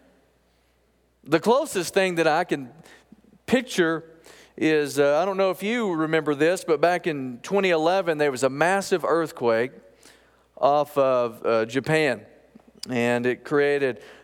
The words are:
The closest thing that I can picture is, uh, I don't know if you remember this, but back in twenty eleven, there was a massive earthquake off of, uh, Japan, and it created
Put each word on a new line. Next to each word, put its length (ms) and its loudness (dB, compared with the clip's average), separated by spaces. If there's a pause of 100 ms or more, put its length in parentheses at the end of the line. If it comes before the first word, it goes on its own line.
(1200)
The 160 0
closest 540 -2
thing 220 0
that 120 2
I 160 2
can 300 -6 (720)
picture 580 0 (540)
is, 420 0
uh, 220 4
I 40 0
don't 120 -4
know 140 2
if 120 -8
you 300 -2
remember 420 0
this, 300 0
but 160 0
back 260 2
in 360 -6
twenty 260 0
eleven, 480 2
there 140 2
was 120 -2
a 60 4
massive 560 0
earthquake 680 0 (840)
off 400 0
of, 480 0
uh, 200 2
Japan, 600 -2 (640)
and 360 0
it 180 -2
created 580 0 (220)